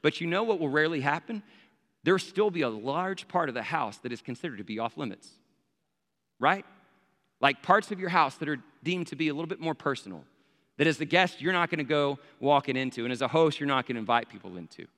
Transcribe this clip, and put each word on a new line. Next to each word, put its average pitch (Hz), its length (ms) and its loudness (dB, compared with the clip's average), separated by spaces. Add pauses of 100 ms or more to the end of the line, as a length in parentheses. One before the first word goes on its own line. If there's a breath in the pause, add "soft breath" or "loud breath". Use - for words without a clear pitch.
But 151 200 0
you 170 60 -4
know 185 160 0
what 214 160 -2
will 151 100 -2
rarely 151 320 0
happen? 160 420 -2 (600 soft breath)
There'll 180 160 4
still 208 300 0
be 170 120 -2
a 123 80 0
large 143 580 -4
part 165 220 0
of 120 60 -8
the 117 80 -4
house 135 340 -2
that 120 160 -8
is 113 80 -12
considered 123 380 -10
to 104 40 -10
be 107 160 -6
off 117 160 -4
limits, 120 320 -8 (1120)
right? 175 260 2 (760)
Like, 139 200 4
parts 202 300 4
of 185 80 -6
your 185 100 -4
house 160 260 2
that 151 120 -6
are 143 120 -4 (240)
deemed 175 240 -2
to 143 100 -10
be 156 100 0
a 147 60 0
little 160 140 -6
bit 165 120 -8
more 160 160 -2
personal, 98 480 -6 (540)
that 151 100 4
as 147 140 2
a 151 40 0
guest, 175 360 2
you're 165 100 0
not 175 180 0
gonna 156 140 -2
go 139 360 0 (200 loud breath)
walking 139 380 2
into, 127 260 -4
and 123 80 -4
as 120 100 -4
a 131 60 0
host, 156 320 4
you're - 80 -2
not 131 180 2
gonna 120 140 -6
invite 117 300 0
people 92 260 -16
into 85 300 -14 (120)